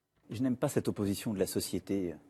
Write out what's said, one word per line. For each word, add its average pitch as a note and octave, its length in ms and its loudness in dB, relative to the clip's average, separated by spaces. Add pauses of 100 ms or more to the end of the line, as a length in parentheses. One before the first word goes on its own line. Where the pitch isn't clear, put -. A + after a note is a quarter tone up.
(320)
Je A2+ 100 -4
n'aime B2+ 160 2
pas C#3+ 120 2
cette - 180 2
opposition G2+ 440 0
de G2 60 0
la F#2+ 100 4
société. F#2+ 680 -2 (140)